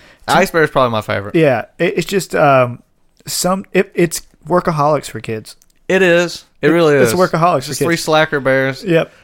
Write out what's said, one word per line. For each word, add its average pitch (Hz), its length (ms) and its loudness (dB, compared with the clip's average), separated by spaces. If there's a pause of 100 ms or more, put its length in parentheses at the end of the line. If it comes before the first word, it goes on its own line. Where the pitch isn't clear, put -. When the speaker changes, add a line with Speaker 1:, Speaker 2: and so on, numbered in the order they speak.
(280)
Speaker 1:
Ice 170 220 2
Bear 165 120 2
is 151 80 0
probably 127 220 0
my 110 80 -2
favorite. 101 340 -6
Speaker 2:
Yeah. 139 320 2 (120)
It, - 200 -2
it's - 80 -4
just, - 280 -4
um, 135 480 2 (440)
some, 190 460 -4
it, 196 220 0
it's 170 280 -2 (240)
workaholics 156 640 -2
for 113 100 -14
kids. 110 360 -12 (320)
Speaker 1:
It 185 140 2
is. 170 420 0 (180)
It 147 80 4
Speaker 2:
It, - 20 4
Speaker 1:
really 160 240 4
Speaker 2:
it's 117 160 4
Speaker 1:
is. 180 60 -2
Speaker 2:
workaholics 170 400 2
Speaker 1:
It's 135 80 -8
Speaker 2:
for 151 60 -10
Speaker 1:
just 135 100 -4
three 170 120 0
Speaker 2:
kids. 165 100 -4
Speaker 1:
slacker 156 360 0
bears. 131 440 -2
Speaker 2:
Yep. 165 280 0 (120)